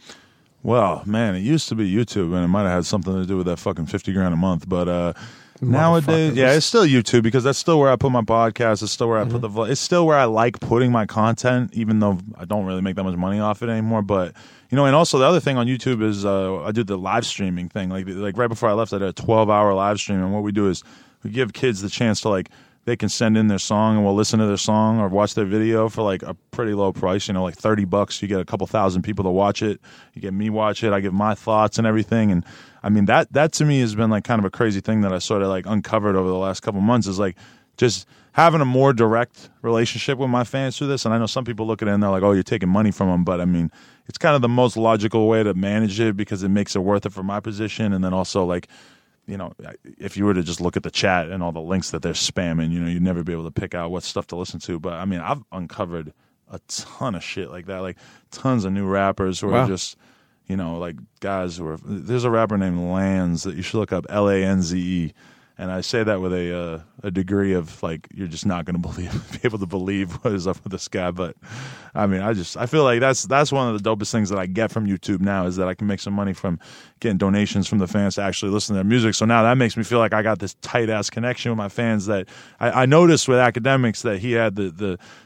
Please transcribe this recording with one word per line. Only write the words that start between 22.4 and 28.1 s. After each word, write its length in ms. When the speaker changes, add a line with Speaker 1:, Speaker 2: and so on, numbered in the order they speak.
Speaker 1:
they 100
can 140
send 280
in 120
their 100
song, 380
and 80
we'll 100
listen 240
to 60
their 100
song 460
or 80
watch 240
their 100
video 460
for, 140
like, 200
a 100
pretty 220
low 200
price, 340
you 60
know, 100
like, 120
thirty 280
bucks. 380